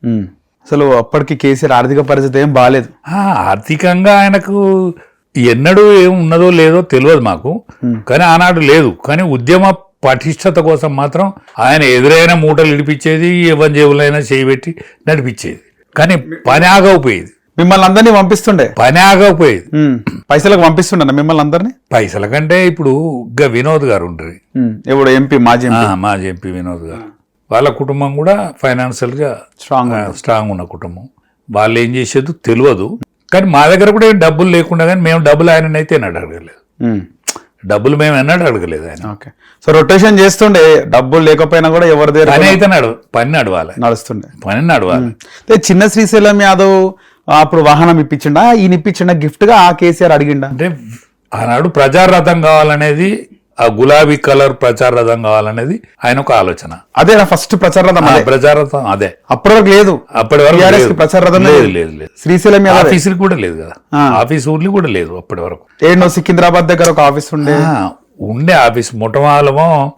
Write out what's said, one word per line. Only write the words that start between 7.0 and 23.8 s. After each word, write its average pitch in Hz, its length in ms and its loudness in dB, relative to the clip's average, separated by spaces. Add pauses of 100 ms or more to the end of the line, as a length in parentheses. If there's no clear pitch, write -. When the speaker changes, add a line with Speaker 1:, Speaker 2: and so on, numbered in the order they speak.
Speaker 2:
మాకు, 120 420 -6 (220)
Speaker 1:
మ్మ్. 117 180 -6
Speaker 2:
కానీ 151 220 0
ఆనాడు 170 360 2
లేదు. 143 440 2
కానీ 151 180 -2
ఉద్యమ 175 520 0 (300)
పటిష్టత 147 540 -2
కోసం 156 380 -2
మాత్రం 165 360 -4 (260)
ఆయన 135 240 0
ఎదురైన 143 500 4
మూటలు 156 340 2
ఇడిపించేది, 151 600 -2
ఎవరి 160 460 0
జేబులైనా 147 440 2
చేయబెట్టి 135 580 -4 (320)
నడిపించేది, 127 520 -6 (360)
కానీ 165 200 0 (320)
పని 151 180 2
ఆగకపోయేది. 180 640 2 (260)
Speaker 1:
మిమ్మల్ని 185 280 2
అందరినీ 220 260 4
పంపిస్తుండే? 190 680 0
Speaker 2:
పని 135 220 2
ఆగకపోయేది. 185 640 2 (100)
Speaker 1:
మ్మ్. 147 240 0 (320)
పైసలకు 175 300 2
పంపిస్తుండే 165 440 0
మిమ్మల్ని 147 360 0
అందరినీ? 165 300 -2 (220)
Speaker 2:
పైసల 104 340 -2
కంటే 156 400 0
ఇప్పుడు 147 600 -2
ఇంకా 120 180 0
వినోద్ 139 360 -2